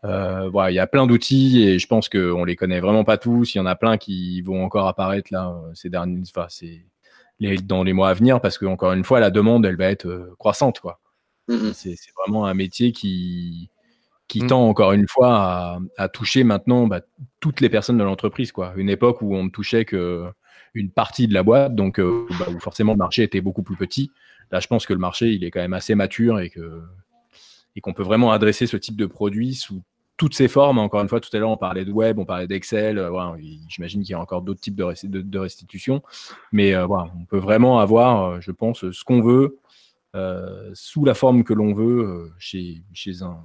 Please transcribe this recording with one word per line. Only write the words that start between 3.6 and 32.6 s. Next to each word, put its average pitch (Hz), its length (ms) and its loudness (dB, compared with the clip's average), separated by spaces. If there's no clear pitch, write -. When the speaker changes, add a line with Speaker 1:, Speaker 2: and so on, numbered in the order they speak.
Speaker 1:
en 92 60 0
a 92 80 0
plein 110 220 2
qui 92 460 -6
vont 92 200 -4
encore 95 240 -2
apparaître 95 460 -4
là, 92 160 -4
euh, 82 260 -12
ces - 160 -14
derniers, 90 380 -6
enfin, 85 200 -8
ces, 82 380 -20
les, 101 160 0
dans 92 260 -2
les 92 100 0
mois 95 180 4
à 92 40 4
venir, 120 260 4
parce - 160 -2
que, 101 100 -6
encore 92 260 0
une 92 100 0
fois, 127 160 4
la 107 120 6
demande, 107 360 4
elle 92 100 0
va 92 100 0
être, 98 200 -2
euh, 90 320 -10
croissante, 117 400 0
quoi. - 220 -14
Speaker 2:
Mm, 120 60 -2
mm. 110 180 -2
Speaker 1:
C'est, 90 240 -12
c'est - 160 -20
vraiment 104 220 -2
un 95 80 -2
métier 95 380 -2
qui, 90 760 -8
qui 110 160 -4
Speaker 3:
Mm. - 20 -2
Speaker 1:
tend, 127 220 4
encore 101 240 4
une 101 160 4
fois, 123 260 4
à, 90 440 -2
à 98 120 -2
toucher 127 360 0
maintenant, 120 420 2
bah, 92 140 -2
toutes 151 200 -2
les 123 100 4
personnes 110 280 0
de 104 60 2
l'entreprise, 98 480 -4
quoi. 90 240 -8
Une 98 140 -2
époque 120 320 2
où 101 120 -2
on 95 100 -2
ne 92 60 -4
touchait 110 360 -2
que 87 400 -4
une 101 160 -6
partie 117 360 0
de 107 80 0
la 92 80 2
boîte, 123 320 4
donc, 98 240 0
euh, 90 280 0
bah, 90 160 -6
où 85 60 -12
forcément 110 320 0
le 107 60 2
marché 98 260 0
était 101 160 -2
beaucoup 95 240 -6
plus 92 120 -8
petit. 98 360 -6
Là, 92 80 -2
je - 80 -10
pense 117 180 -2
que - 60 -2
le 92 80 -2
marché, 101 320 0
il 95 100 -2
est 85 80 -6
quand 95 80 -6
même 90 160 -4
assez 104 220 -2
mature 110 420 0
et 90 120 -6
que, 82 320 -16
et 101 60 -14
qu'on 95 140 -10
peut 101 100 -6
vraiment 110 260 4
adresser 107 380 2
ce 110 80 -4
type 107 200 -8
de 104 100 -2
produit 107 480 -4
sous 95 280 -12
toutes 151 180 0
ses 131 120 4
formes. 139 320 4
Encore 104 220 0
une 101 80 -2
fois, 117 100 -2
tout - 160 -8
à 110 60 0
l'heure, 110 100 0
on 107 60 0
parlait 92 280 -6
de 98 60 -8
web, 110 300 0
on 92 40 -4
parlait 90 220 -6
d'Excel. 104 520 -4